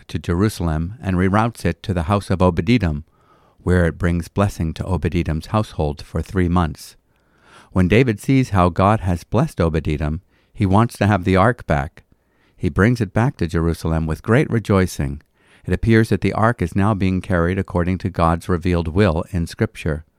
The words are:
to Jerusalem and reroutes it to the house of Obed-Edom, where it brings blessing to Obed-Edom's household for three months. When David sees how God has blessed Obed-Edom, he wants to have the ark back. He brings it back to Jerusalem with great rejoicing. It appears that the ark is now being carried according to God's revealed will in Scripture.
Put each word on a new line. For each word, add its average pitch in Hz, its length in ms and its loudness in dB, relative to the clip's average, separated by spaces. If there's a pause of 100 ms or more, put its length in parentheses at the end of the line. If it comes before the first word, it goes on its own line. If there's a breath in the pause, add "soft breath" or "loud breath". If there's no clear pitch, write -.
to 85 120 -8
Jerusalem 87 840 -2
and 92 160 -2
reroutes 104 480 0
it 85 160 -2
to 92 140 -4
the 87 80 -2
house 101 260 -2
of 87 100 0
Obed-Edom, 90 680 2 (520 soft breath)
where 90 300 2
it 80 100 -2
brings 85 300 0
blessing 95 480 -2
to - 100 -6
Obed-Edom's 82 640 -2
household - 560 -4
for - 180 -6
three 92 260 -2
months. 85 480 -2 (760 soft breath)
When 185 160 2
David 123 320 4
sees 135 320 0
how 90 180 4
God 98 300 2
has 87 240 -4
blessed 107 360 -2
Obed-Edom, 78 600 -2 (320)
he 104 140 -2
wants 107 300 2
to 104 100 0
have 98 160 2
the 92 120 2
ark 107 300 2
back. 71 380 -4 (520)
He 90 140 -4
brings 110 320 2
it 95 120 -4
back 120 240 0
to 87 100 -2
Jerusalem 82 580 0
with 78 160 -4
great 127 300 2
rejoicing. 92 720 -2 (420 soft breath)
It 90 80 -2
appears 113 360 2
that 95 120 0
the 98 120 0
ark 113 280 0
is 85 140 -4
now 101 180 2
being 92 260 0
carried 87 380 0
according 90 400 -2
to 92 140 -4
God's 85 360 0
revealed 85 420 0
will 82 420 2
in 85 160 -2
Scripture. - 580 -6 (140)